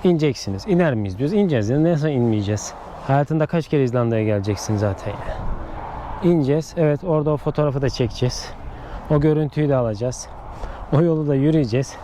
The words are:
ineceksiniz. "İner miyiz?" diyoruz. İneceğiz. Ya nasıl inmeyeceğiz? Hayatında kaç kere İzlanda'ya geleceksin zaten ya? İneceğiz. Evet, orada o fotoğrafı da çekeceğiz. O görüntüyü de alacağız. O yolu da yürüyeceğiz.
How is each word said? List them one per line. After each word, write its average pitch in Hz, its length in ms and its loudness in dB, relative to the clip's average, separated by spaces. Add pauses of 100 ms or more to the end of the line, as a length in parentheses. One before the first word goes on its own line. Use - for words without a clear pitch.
ineceksiniz. 147 640 2
"İner 175 260 4
miyiz?" 98 240 -2
diyoruz. 143 160 0
İneceğiz. 156 360 2
Ya 147 140 2
nasıl 160 240 2
inmeyeceğiz? 110 680 0 (340)
Hayatında 147 380 2
kaç 160 220 -2
kere 143 160 2
İzlanda'ya 117 400 2
geleceksin 104 540 0
zaten 101 340 -2
ya? - 260 -8 (880)
İneceğiz. 156 540 2
Evet, 151 260 2
orada 156 280 0
o 147 60 0
fotoğrafı 147 440 -2
da 135 80 0
çekeceğiz. - 600 -2 (600)
O 151 120 4
görüntüyü 151 480 2
de 139 60 4
alacağız. 120 520 -2 (680)
O 135 80 6
yolu 160 260 2
da 143 80 2
yürüyeceğiz. 135 680 2